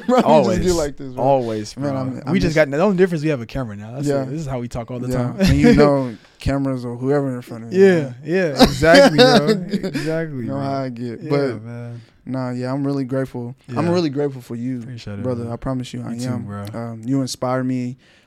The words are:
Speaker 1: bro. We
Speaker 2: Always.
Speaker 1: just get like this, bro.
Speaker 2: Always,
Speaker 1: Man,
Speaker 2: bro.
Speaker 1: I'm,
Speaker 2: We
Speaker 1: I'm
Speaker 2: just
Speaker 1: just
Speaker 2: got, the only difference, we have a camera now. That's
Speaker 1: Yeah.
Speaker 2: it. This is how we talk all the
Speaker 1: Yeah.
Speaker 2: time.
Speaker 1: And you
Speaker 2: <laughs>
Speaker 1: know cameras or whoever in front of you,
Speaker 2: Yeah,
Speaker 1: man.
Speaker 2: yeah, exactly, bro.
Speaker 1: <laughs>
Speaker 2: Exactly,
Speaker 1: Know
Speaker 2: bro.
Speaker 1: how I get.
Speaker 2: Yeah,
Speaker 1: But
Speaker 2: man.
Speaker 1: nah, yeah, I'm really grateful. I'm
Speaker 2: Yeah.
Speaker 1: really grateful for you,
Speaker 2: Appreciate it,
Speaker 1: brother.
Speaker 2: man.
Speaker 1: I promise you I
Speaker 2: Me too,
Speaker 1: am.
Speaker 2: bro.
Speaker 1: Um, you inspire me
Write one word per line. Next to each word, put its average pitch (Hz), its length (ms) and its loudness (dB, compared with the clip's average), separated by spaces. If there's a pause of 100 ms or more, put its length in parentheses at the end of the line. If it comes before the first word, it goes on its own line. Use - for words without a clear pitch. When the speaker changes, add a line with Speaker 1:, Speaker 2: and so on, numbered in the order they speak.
Speaker 1:
bro. 247 140 4
We - 40 4
Speaker 2:
Always. 143 360 4
Speaker 1:
just 180 100 0
get 180 80 2
like 147 200 -4
this, 135 180 -12
bro. 123 100 -4
Speaker 2:
Always, 117 520 0
Speaker 1:
Man, 139 140 -4
Speaker 2:
bro. 135 100 -4
Speaker 1:
I'm, 131 140 -6
Speaker 2:
We - 60 -12
Speaker 1:
I'm - 140 -4
Speaker 2:
just 196 80 2
Speaker 1:
just 160 120 0
Speaker 2:
got, 156 160 4
the 143 80 -2
only 196 180 2
difference, 175 280 2
we 160 60 0
have 135 100 -2
a 110 60 -10
camera 117 280 -8
now. 104 200 -14
That's 143 120 -6
Speaker 1:
Yeah. 139 160 0
Speaker 2:
it. 131 40 -6
This 147 160 -8
is 143 40 -8
how 131 140 -6
we 120 80 -8
talk 120 240 -10
all 123 80 -8
the 123 80 -6
Speaker 1:
Yeah. 127 60 -2 (180)
Speaker 2:
time. 196 80 -4
Speaker 1:
And 143 180 4
you 233 160 8
Speaker 2:
<laughs> 147 80 6
Speaker 1:
know 135 340 2 (220)
cameras 135 460 -2
or 120 120 -8
whoever 135 380 -2
in 123 80 -10
front 117 220 -14
of 117 80 -12
you, 190 120 6
Speaker 2:
Yeah, 180 180 6
Speaker 1:
man. 123 200 -8
Speaker 2:
yeah, 170 400 2
exactly, 160 560 8
bro. 240 300 6
Speaker 1:
<laughs> 196 400 -2
Speaker 2:
Exactly, 156 560 -4
Speaker 1:
Know 123 80 -4
Speaker 2:
bro. 139 100 -4
Speaker 1:
how 139 100 -4 (100)
I 131 80 -6
get. 120 300 -10
Speaker 2:
Yeah, 151 100 -8
Speaker 1:
But 135 340 -2
Speaker 2:
man. 117 360 -12 (260)
Speaker 1:
nah, 127 260 -6
yeah, 123 200 -6
I'm 139 140 -2
really 139 180 -2
grateful. 127 520 -6 (140)
I'm 139 160 -2
Speaker 2:
Yeah. 170 60 2
Speaker 1:
really 170 180 2
grateful 139 300 -4
for 120 140 -12
you, 123 280 -6
Speaker 2:
Appreciate 113 360 -12
it, 98 60 -8
Speaker 1:
brother. 120 180 -4
Speaker 2:
man. 117 100 -8
Speaker 1:
I 120 40 -8
promise 127 360 -6
you 123 120 -10
I 113 60 -8
Speaker 2:
Me 117 100 -8
too, 127 80 -6
Speaker 1:
am. 104 160 -6
Speaker 2:
bro. 101 280 -10
Speaker 1:
Um, 117 320 -10
you 135 180 0
inspire 127 420 -4
me 127 320 -4 (300)